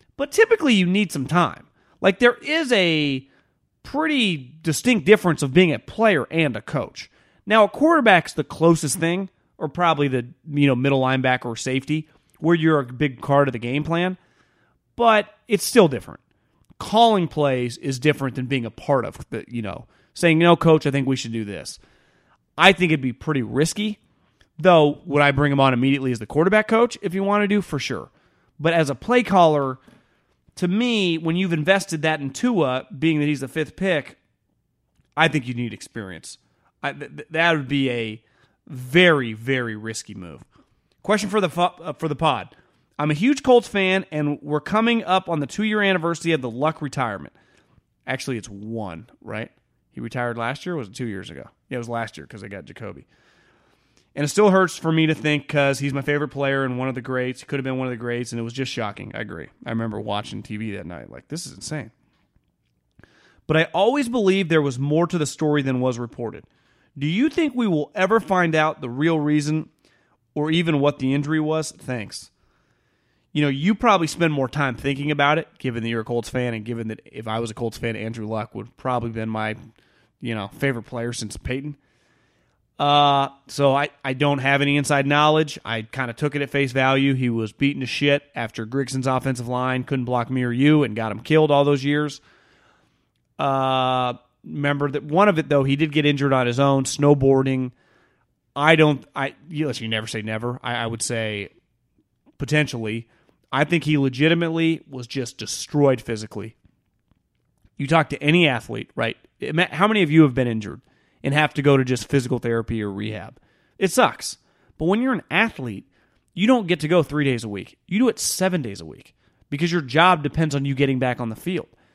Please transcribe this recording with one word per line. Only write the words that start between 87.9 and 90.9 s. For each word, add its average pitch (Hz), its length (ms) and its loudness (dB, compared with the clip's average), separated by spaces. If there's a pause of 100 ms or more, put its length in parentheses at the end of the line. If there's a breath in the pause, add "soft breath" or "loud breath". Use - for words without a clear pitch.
after 113 320 -8
Grigson's 127 400 -4
offensive 127 420 -2
line 127 360 -2
couldn't 131 220 -4
block 123 260 -2
me 127 120 0
or 120 80 0
you 147 320 4
and 107 120 -2